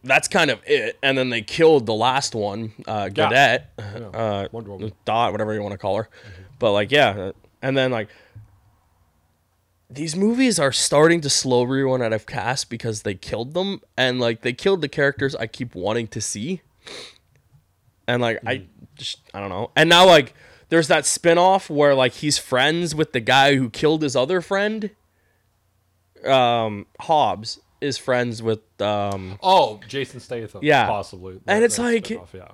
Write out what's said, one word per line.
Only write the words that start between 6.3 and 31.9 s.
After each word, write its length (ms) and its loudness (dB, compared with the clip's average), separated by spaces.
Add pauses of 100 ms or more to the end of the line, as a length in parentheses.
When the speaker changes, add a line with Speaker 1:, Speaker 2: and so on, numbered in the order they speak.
Speaker 1:
But, 140 2
like, 180 2
yeah, 420 2 (300)
and 160 -2
then, 140 0
like, 160 -4 (1800)
these 260 -8
movies 420 2
are 140 0
starting 480 4
to 100 -4
slow 340 2
everyone 380 0
out 120 -2
of 120 -4
cast 440 -6
because 320 -8
they 120 -4
killed 400 -8
them. 280 -4 (160)
And, 240 0
like, 200 -2
they 120 -4
killed 260 0
the 80 -4
characters 480 -2
I 120 -6
keep 280 -12
wanting 320 -4
to 140 -10
see. 400 -8 (1500)
And, 140 -2
like, 260 -2
I 120 -4
Speaker 2:
Mm. 80 -20 (280)
Speaker 1:
just, 220 -12 (160)
I 80 -12
don't 80 -10
know. 260 -8
And 140 4
now, 160 8
like, 280 8 (360)
there's 180 4
that 160 2
spinoff 680 2
where, 240 4
like, 200 2
he's 240 -4
friends 580 0
with 160 -2
the 80 -2
guy 360 4
who 140 0
killed 320 0
his 140 -2
other 240 0
friend. 520 -4 (1300)
Um, 600 0 (160)
Hobbs 580 -2 (220)
is 160 -6
friends 460 -4
with, 160 -2 (220)
um, 600 -4
Speaker 2:
Oh, 460 2
Jason 320 -10
Statham. 440 -12
Speaker 1:
Yeah. 220 4
Speaker 2:
Possibly. 500 -6
Speaker 1:
And 100 -20
Speaker 2:
That, 180 2
Speaker 1:
it's 140 2
Speaker 2:
that 60 -4
Speaker 1:
like, 200 0